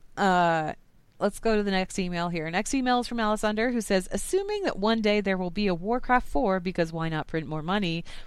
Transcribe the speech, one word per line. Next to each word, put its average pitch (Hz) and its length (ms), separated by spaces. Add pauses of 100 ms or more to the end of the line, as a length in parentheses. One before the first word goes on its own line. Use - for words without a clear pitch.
(160)
Uh, 170 580 (440)
let's 202 200
go 220 180
to 208 60
the 202 80
next 190 280
email 175 300
here. 165 220
Next 185 240
email 254 260
is 240 80
from 240 100
Alessander, 214 540
who 233 80
says, 190 320
"Assuming 392 520
that 294 140
one 220 220
day 208 220
there 190 160
will 180 120
be 202 180
a 180 60
Warcraft 240 540
four, 202 320
because 170 320
why 165 160
not 156 180
print 160 200
more 156 160
money, 170 420 (220)